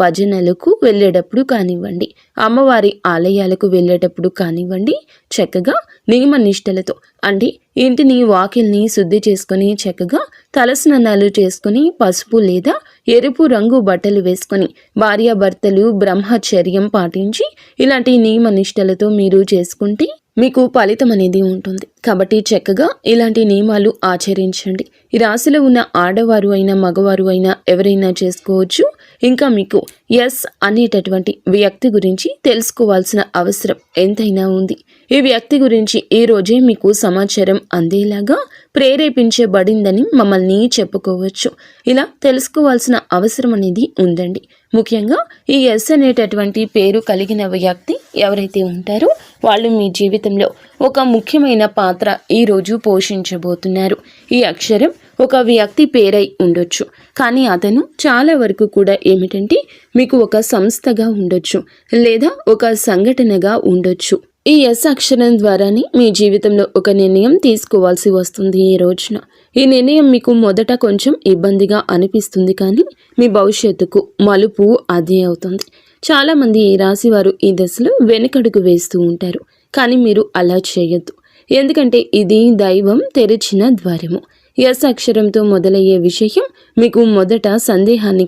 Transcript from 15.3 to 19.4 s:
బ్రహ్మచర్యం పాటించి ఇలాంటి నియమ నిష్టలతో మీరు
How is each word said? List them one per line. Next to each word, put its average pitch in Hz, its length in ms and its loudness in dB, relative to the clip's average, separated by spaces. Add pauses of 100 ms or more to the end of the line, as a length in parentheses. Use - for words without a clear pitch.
బ్రహ్మచర్యం 196 920 -2
పాటించి 196 500 -4 (380)
ఇలాంటి 254 300 2 (120)
నియమ 226 220 2 (100)
నిష్టలతో 190 500 -2 (120)
మీరు 190 200 2 (140)